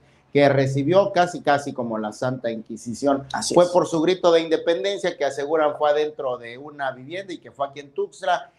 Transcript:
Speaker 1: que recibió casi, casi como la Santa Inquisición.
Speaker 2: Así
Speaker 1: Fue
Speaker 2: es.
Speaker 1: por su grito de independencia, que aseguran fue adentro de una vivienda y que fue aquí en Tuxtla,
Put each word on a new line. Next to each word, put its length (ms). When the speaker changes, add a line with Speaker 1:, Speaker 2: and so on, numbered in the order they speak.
Speaker 1:
que 160
recibió 640
casi, 280
casi 320
como 260
la 140
Santa 380
Inquisición. 800
Speaker 2:
Así 220
Speaker 1:
Fue 100
Speaker 2:
es. 60
Speaker 1:
por 160
su 140
grito 300
de 100
independencia, 760
que 80
aseguran 520
fue 140
adentro 480
de 180
una 360
vivienda 400
y 60
que 120
fue 160
aquí 140
en 100
Tuxtla, 680